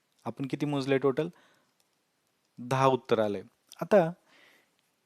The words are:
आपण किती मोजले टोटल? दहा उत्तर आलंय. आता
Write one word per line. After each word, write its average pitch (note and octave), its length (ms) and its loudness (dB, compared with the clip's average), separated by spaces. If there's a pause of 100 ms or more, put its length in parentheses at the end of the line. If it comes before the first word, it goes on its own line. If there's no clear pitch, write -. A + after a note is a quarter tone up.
(260)
आपण C3+ 200 -8
किती D3 200 -4
मोजले C#3 320 0
टोटल? C#3 300 0 (1300)
दहा C3 280 0
उत्तर B2 320 0
आलंय. G2+ 240 -2 (380)
आता E3+ 300 4 (960)